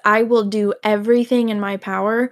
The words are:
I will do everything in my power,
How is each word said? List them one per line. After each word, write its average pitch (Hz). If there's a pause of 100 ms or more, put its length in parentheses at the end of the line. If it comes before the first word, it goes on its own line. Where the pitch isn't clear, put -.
I 214
will 233
do 202 (100)
everything 233
in 214
my 196
power, 208